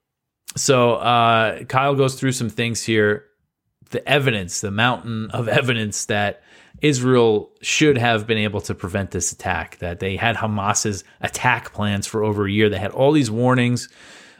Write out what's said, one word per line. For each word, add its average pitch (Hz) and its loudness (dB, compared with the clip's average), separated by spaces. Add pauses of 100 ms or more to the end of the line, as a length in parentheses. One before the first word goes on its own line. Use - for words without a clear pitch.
(560)
so, 123 4
uh, 113 2
Kyle 135 0
goes 135 2
through 131 -2
some 123 -4
things 117 -4
here. 107 2 (640)
The - -6
evidence, 120 -2
the 98 -6
mountain 113 -2
of 113 -6
evidence 117 -2
that 104 -2 (380)
Israel 123 4 (100)
should 147 2
have 113 2
been 113 0
able 104 -2
to 101 -6
prevent 95 -4
this - -4
attack, - -8
that 87 -8
they 95 -4
had 117 -2
Hamas's 104 -4 (160)
attack - -2
plans 101 -2
for 107 -2
over 104 0
a 98 -2
year. 107 4
They 98 -2
had 98 -4
all 139 2
these 139 2
warnings, 123 0 (520)